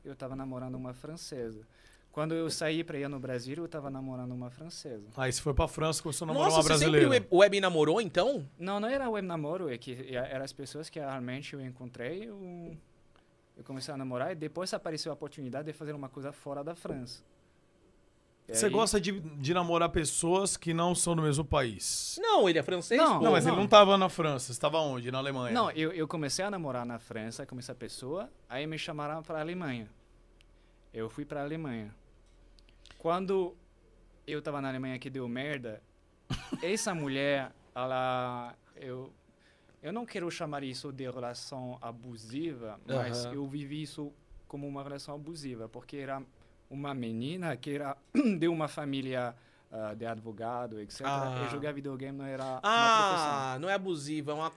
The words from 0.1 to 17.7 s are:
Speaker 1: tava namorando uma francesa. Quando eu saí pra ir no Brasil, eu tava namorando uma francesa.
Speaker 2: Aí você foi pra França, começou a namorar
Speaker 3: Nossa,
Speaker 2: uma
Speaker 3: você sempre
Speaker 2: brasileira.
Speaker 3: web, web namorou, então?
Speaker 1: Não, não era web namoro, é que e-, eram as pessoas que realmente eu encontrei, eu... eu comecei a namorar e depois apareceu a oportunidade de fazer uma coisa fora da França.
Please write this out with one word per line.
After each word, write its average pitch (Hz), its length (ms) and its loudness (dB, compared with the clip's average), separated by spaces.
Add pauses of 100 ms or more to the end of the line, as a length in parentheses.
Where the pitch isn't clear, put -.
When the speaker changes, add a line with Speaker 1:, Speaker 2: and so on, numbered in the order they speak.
Speaker 1:
tava 135 220 -8
namorando 127 380 -8
uma 127 180 -8
francesa. 123 720 -10 (460)
Quando 160 220 -2
eu 165 160 0
saí 160 340 0
pra 156 140 -6
ir 139 100 -4
no 143 100 -6
Brasil, 127 380 -6
eu 165 120 -6
tava 147 220 -8
namorando 131 420 -8
uma 123 180 -8
francesa. 127 560 -12 (100)
Speaker 2:
Aí 131 160 2
você - 80 0
foi 147 140 0
pra 160 120 4
França, 156 360 0
começou 165 240 -4
a - 20 -4
namorar 151 220 6
Speaker 3:
Nossa, - 80 10
Speaker 2:
uma - 60 10
Speaker 3:
você 156 200 6
sempre - 160 8
Speaker 2:
brasileira. 247 240 8
Speaker 3:
web, - 100 -16
web 196 260 10
namorou, 165 380 6
então? 202 480 2 (120)
Speaker 1:
Não, 190 200 -4
não 214 100 0
era 269 200 0
web 208 180 -2
namoro, 165 460 -2
é 117 60 -6
que 131 140 -10
e-, 127 240 -8
eram 135 280 -4
as 139 80 -10
pessoas 147 380 -10
que - 80 -10
realmente 135 560 -6
eu 139 80 -8
encontrei, 127 680 -8
eu... 175 480 -12 (800)
eu - 80 -18
comecei 135 280 -10
a 139 40 -8
namorar 131 360 -4
e - 20 -6
depois 156 400 -6
apareceu 165 360 -4
a 147 40 -4
oportunidade 139 520 -8
de 156 60 -8
fazer 151 220 -8
uma 139 160 -10
coisa 139 200 -10
fora 143 320 -8
da 160 120 -6
França. 139 480 -8 (1300)